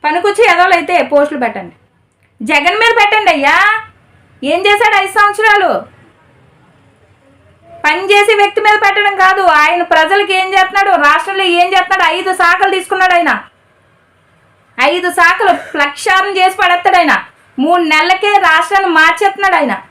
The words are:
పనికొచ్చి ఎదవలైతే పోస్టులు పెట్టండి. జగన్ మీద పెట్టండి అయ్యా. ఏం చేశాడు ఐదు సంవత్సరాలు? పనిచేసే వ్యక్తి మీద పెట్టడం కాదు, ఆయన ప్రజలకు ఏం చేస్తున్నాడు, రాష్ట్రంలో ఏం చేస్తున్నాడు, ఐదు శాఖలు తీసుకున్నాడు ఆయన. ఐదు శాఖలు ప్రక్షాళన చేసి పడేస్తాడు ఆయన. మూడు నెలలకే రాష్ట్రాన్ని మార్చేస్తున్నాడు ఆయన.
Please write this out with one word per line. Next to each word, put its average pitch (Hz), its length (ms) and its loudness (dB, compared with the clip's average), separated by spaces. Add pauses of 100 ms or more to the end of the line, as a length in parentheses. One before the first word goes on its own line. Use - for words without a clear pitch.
పనికొచ్చి 403 380 0 (100)
ఎదవలైతే 349 420 0 (160)
పోస్టులు 294 300 0
పెట్టండి. 202 340 -8 (640)
జగన్ 302 420 -2
మీద 466 180 2
పెట్టండి 403 300 0
అయ్యా. 294 260 0 (840)
ఏం 311 240 -2
చేశాడు 415 360 2
ఐదు 381 160 -6
సంవత్సరాలు? 415 500 2 (2250)
పనిచేసే 403 560 2
వ్యక్తి 403 200 2
మీద 427 240 2
పెట్టడం 403 320 0
కాదు, 381 260 2 (180)
ఆయన 339 220 0
ప్రజలకు 349 500 0
ఏం 370 220 -2
చేస్తున్నాడు, 392 360 0 (140)
రాష్ట్రంలో 381 400 0
ఏం 349 300 0
చేస్తున్నాడు, 359 320 0 (100)
ఐదు 370 160 -4
శాఖలు 370 380 0
తీసుకున్నాడు 370 440 -2
ఆయన. 330 180 0 (1500)
ఐదు 349 320 0
శాఖలు 359 420 0 (200)
ప్రక్షాళన 370 680 -2
చేసి 370 180 0
పడేస్తాడు 359 440 0
ఆయన. 294 140 2 (440)
మూడు 339 240 0
నెలలకే 359 560 0
రాష్ట్రాన్ని 359 520 0
మార్చేస్తున్నాడు 359 680 0
ఆయన. 285 180 -2 (160)